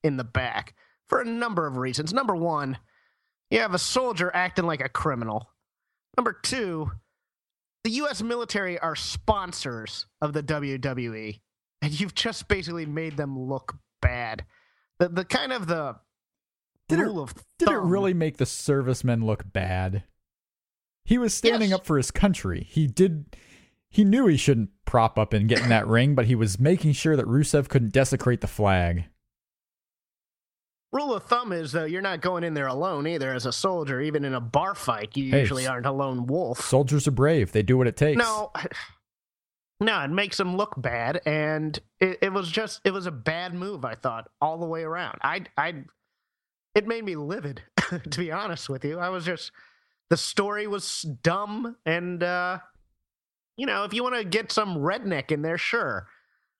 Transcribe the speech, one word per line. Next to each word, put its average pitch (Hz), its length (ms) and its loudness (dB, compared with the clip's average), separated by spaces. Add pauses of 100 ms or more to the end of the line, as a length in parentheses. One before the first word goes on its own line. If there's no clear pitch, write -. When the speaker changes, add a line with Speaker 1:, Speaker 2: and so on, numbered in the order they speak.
Speaker 1:
in 143 140 0
the 127 80 -4
back 120 500 -4 (320)
for 262 140 2
a 240 40 -4
number 226 420 -2
of 131 100 -6
reasons. 131 340 -4
Number 226 240 0
one, 147 440 -4 (720)
you 226 100 4
have 208 160 0
a 175 40 2
soldier 208 540 -2
acting 180 320 0
like 156 160 -2
a 135 80 -4
criminal. 117 600 -4 (680)
Number 233 140 0
two, 180 600 -4 (920)
the 226 80 0
U 285 160 -2
S 226 140 -6
military 220 580 -4
are 156 160 -4
sponsors 170 1120 -4 (160)
of 151 100 -2
the 151 100 -2
W 143 360 -4
W 123 360 -4
E. 110 280 -12 (400)
and 147 180 -2
you've 185 160 -4
just - 320 -4
basically 170 380 -4
made 151 320 -6
them 139 200 -6
look 131 380 -8 (260)
bad. 120 440 -2 (540)
The, 175 100 2
the 175 160 -4
kind 262 280 -2
of 208 140 -6
the 151 300 -4 (920)
Speaker 2:
Did 160 120 2
it, 190 40 4
Speaker 1:
rule 208 180 -2
of 131 120 -8 (260)
Speaker 2:
did 262 100 6
it - 20 4
Speaker 1:
thumb 190 180 2
Speaker 2:
really 190 240 2
make 160 240 0
the 127 80 2
servicemen 123 800 0
look 107 260 -2
bad? 92 520 -2 (1000)
He 233 140 6
was 233 160 2
standing 226 360 4
Speaker 1:
Yes. 190 100 4
Speaker 2:
up - 60 -20
for 151 120 4
his 127 140 2
country. - 580 2
He 156 180 2
did, 160 480 2 (540)
he 208 140 6
knew 226 240 6
he 156 100 6
shouldn't 113 320 4 (160)
prop 113 340 4
up 107 140 2
and 107 160 4
get - 120 4
in 120 80 2
that 113 180 6
ring, 123 280 6
but 123 100 4
he 123 100 4
was 107 240 2
making 151 340 6
sure 156 220 2
that 120 120 2
Rusev 139 420 4
couldn't 117 240 4
desecrate 127 480 4
the - 60 -2
flag. 87 580 2 (1900)
Speaker 1:
Rule 277 220 0
of 196 120 -4
thumb 240 260 0
is, 160 220 -4
though, 165 100 0
you're 170 180 -4
not 190 200 -2
going 175 240 -2
in 165 80 -2
there 143 140 0
alone 143 380 -2
either 139 280 -2
as 123 120 -4
a 123 60 -2
soldier. 151 480 -2
Even 151 240 -2
in 135 100 -2
a 127 60 -2
bar 143 360 0
fight, 107 420 -4
you 135 120 -2
Speaker 2:
Hey, 139 120 6
Speaker 1:
usually 131 240 0
Speaker 2:
s-, 131 40 0
Speaker 1:
aren't 123 160 -2
a 139 60 0
lone 135 340 -2
wolf. 135 360 -2
Speaker 2:
soldiers 135 460 4
are 147 40 2
brave. 135 400 4
They 107 120 4
do 123 140 4
what 127 100 6
it 113 100 -2
takes. 151 200 4
Speaker 1:
No. 220 380 0
<sighs> - 60 -6 (1200)
No, 214 240 2
it 139 40 -2
makes 190 280 -2
them 180 180 0
look 202 260 -2
bad, 120 440 -2
and 156 520 0 (220)
it, 185 220 2
it 196 100 2
was 190 180 -2
just, 208 360 -4
it 196 60 4
was 185 160 -6
a 175 40 -8
bad 160 420 -4
move, 180 300 -8
I 113 120 -6
thought, 113 340 -6 (100)
all 160 180 0
the 170 80 -6
way 165 180 -6
around. 160 380 -6
I, 170 200 -2 (160)
I, 151 260 -2 (920)
it 208 140 2
made 226 160 -6
me 185 140 -8
livid, 147 440 -8 (100)
<laughs> - 380 -4
to 139 100 -6
be 170 120 -4
honest 185 380 -6
with 135 160 -6
you. 156 140 -4
I 175 100 -4
was 180 160 -6
just, 175 260 -6 (580)
the 170 60 4
story 208 500 -2
was 202 360 -6 (220)
dumb, 208 520 -2 (100)
and, 175 380 -2
uh, 180 360 -2 (1000)
you 262 80 -4
know, 202 180 0
if 202 100 -6
you 233 80 -2
wanna 247 220 -2
get 196 260 -2
some 202 280 0
redneck 190 520 -2
in 147 120 0
there, 165 160 -2
sure. 165 500 -2 (520)